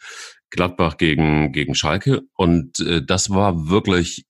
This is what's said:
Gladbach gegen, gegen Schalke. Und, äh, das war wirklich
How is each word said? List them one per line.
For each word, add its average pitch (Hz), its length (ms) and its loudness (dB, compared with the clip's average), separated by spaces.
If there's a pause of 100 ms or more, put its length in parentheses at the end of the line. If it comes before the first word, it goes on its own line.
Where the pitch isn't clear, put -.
(500)
Gladbach 90 480 -2
gegen, 76 540 2
gegen 71 220 -4
Schalke. 98 480 0 (120)
Und, 85 460 0
äh, 82 220 -2
das 92 280 -2
war 92 400 0
wirklich 92 600 0